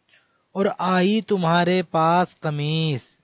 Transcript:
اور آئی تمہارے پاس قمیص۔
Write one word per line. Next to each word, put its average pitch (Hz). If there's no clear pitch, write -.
اور 196
آئی 185
تمہارے 180
پاس 170
قمیص۔ 151